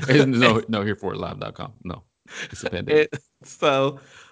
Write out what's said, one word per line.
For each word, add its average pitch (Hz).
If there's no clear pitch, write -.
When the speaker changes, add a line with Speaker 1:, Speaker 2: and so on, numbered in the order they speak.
Speaker 1:
There's 135
no, 117
no 107
here 104
for 98
it 101
live 92
dot -
com. -
No, -
it's -
a -
pandemic. 151
Speaker 2:
And 143
so 139